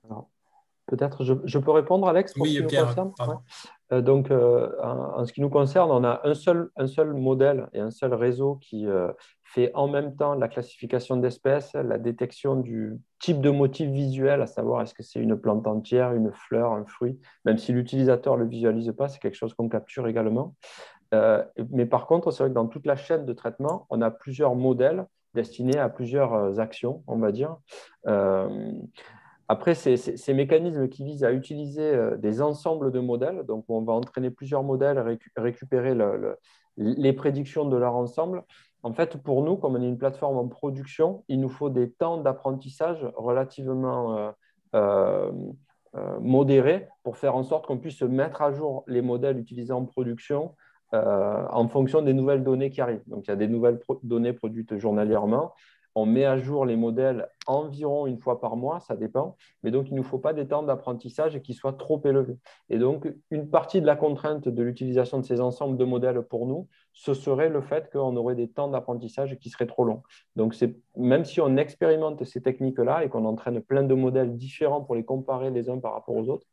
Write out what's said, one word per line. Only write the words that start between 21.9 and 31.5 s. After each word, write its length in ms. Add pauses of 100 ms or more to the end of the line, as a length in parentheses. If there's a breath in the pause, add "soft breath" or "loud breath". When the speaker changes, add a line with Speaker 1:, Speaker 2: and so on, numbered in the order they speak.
Speaker 1:
contre, 240
c'est 120
vrai 80
que 40
dans 120
toute 180
la 100
chaîne 300
de 80
traitement, 560
on 140
a 80
plusieurs 440
modèles 520 (260)
destinés 460
à 100
plusieurs, 460
euh, 240
actions, 480
on 100
va 160
dire. 240 (500 loud breath)
Euh, 640 (800 loud breath)
après, 260
c'est, 220
c'est, 220
ces 160
mécanismes 560
qui 140
visent 200
à 80
utiliser, 640